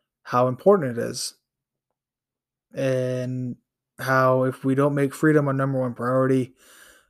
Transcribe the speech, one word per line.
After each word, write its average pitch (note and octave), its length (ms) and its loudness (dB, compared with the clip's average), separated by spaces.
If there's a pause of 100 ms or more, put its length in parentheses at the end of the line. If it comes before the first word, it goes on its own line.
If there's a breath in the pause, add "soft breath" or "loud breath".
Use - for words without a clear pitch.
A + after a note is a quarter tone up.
(220)
how B2+ 260 0
important C3 480 2
it A#2 60 -4
is, A#2 320 -8 (1400)
and B2+ 800 -4 (440)
how C3 460 2
if C3 200 -4
we C3+ 100 0
don't C#3+ 200 2
make C#3+ 180 0
freedom D3+ 340 2
our C3+ 60 -2
number C3+ 260 -2
one B2+ 140 -2
priority, C3 640 0 (560 soft breath)